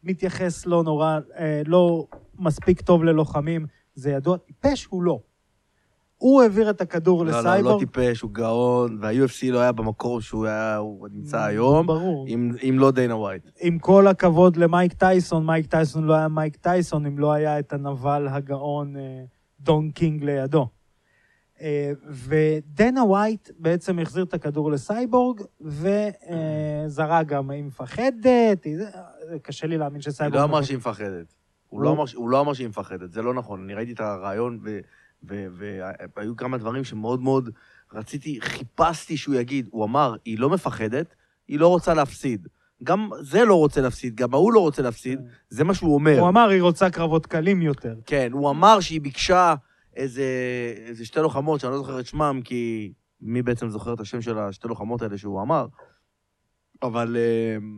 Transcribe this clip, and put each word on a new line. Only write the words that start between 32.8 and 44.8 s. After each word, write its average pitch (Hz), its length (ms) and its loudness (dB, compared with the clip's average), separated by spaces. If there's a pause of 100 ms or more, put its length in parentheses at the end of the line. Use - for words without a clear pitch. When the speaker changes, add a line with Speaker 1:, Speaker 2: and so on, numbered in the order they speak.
Speaker 2:
זה 107 100 -8
לא 120 120 -2
נכון. 104 300 -10
אני 98 100 -14
ראיתי 117 180 -10
את 110 80 -12
הרעיון, 107 640 -6
ו-, 104 160 -10 (500)
ו-, 101 180 -10 (680)
והיו 110 200 -10
כמה 123 220 -6
דברים 120 260 -8
שמאוד 120 380 -6
מאוד 131 280 0 (440)
רציתי, 135 480 -10
חיפשתי 160 760 -4
שהוא 139 180 -4
יגיד. 123 360 -4
הוא 110 140 -2
אמר, 120 300 0 (100)
"היא 110 140 -6
לא 135 100 2
מפחדת, 131 640 -4 (320)
היא 143 120 -4
לא 165 80 6
רוצה 175 260 4
להפסיד." 135 540 -2 (360)
גם 196 260 -2 (120)
זה 165 240 4
לא 202 100 8
רוצה 147 260 4
להפסיד, 123 340 -4
גם 120 180 -2
ההוא 185 200 4
לא 220 60 8
רוצה 156 220 2